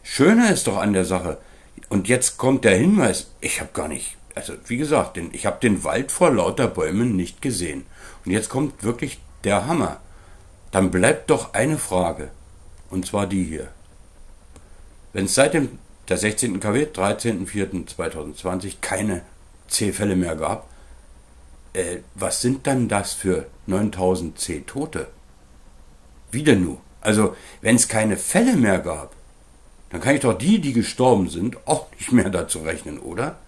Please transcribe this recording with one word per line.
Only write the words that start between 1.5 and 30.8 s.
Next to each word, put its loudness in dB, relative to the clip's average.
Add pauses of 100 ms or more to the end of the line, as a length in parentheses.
und 0
jetzt 0
kommt 2
der 8
Hinweis, 4 (100)
ich -6
hab -12
gar -4
nicht, -10 (180)
also -10 (140)
wie -4
gesagt, 0
den, -8
ich -8
hab -4
den 2
Wald -2
vor 4
lauter 2
Bäumen -2
nicht -4
gesehen. -4 (400)
Und -2
jetzt 0
kommt -4
wirklich -4 (240)
der 0
Hammer. -2 (720)
Dann 2
bleibt 2
doch 0
eine 0
Frage, -2 (600)
und -4
zwar -2
die -2
hier. -6 (1400)
Wenn's -2
seit 4
dem, 0 (300)
der 2
sechzehnten -2
K 0
W, 2
dreizehnten -2
vierten -4
zweitausendzwanzig, -8
keine -4 (460)
C-Fälle 0
mehr 0
gab, -4 (1040)
äh, -4 (160)
was -4
sind 0
dann 2
das -2
für -2 (200)
neuntausend 0
C-Tote? -6 (1200)
Wie -4
denn 6
nun? -6 (220)
Also, 2 (240)
wenn's 4
keine 0
Fälle 2
mehr 4
gab, -8 (760)
dann -6
kann 2
ich 0
doch 2
die, 4
die -2
gestorben 2